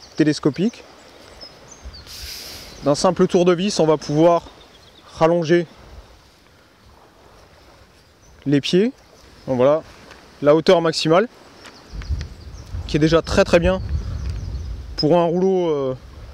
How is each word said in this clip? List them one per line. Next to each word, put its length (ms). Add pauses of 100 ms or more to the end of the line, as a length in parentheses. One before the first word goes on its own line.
(160)
télescopique. 720 (2000)
D'un 100
simple 320
tour 160
de 100
vis, 280
on 40
va 120
pouvoir 460 (760)
rallonger 500 (2750)
les 160
pieds. 320 (540)
Donc 100
voilà, 260 (580)
la 140
hauteur 260
maximale, 460 (1600)
qui 80
est 60
déjà 200
très 220
très 160
bien 220 (1120)
pour 220
un 80
rouleau, 440
euh, 260 (380)